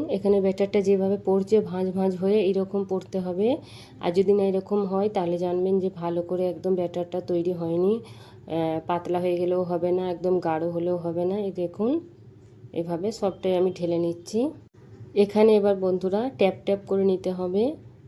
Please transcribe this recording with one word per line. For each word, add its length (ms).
এখানে 320
ব্যাটারটা 400
যেভাবে 440
পড়ছে 360
ভাঁজ 300
ভাঁজ 240
হয়ে 260
এইরকম 440
পড়তে 340
হবে, 280
আর 140
যদি 200
না 100
এরকম 420
হয় 240
তাহলে 280
জানবেন 420
যে 160
ভালো 260
করে 240
একদম 300
ব্যাটারটা 460
তৈরি 320
হয়নি। 420
আহ, 920
পাতলা 340
হয়ে 180
গেলেও 260
হবে 280
না, 180
একদম 300
গাঢ় 320
হলেও 260
হবে 280
না। 140
এই 220
দেখুন 300
এভাবে 380
সবটাই 460
আমি 140
ঢেলে 280
নিচ্ছি। 400
এখানে 400
এবার 240
বন্ধুরা 420
ট্যাপ 260
ট্যাপ 240
করে 180
নিতে 260
হবে, 320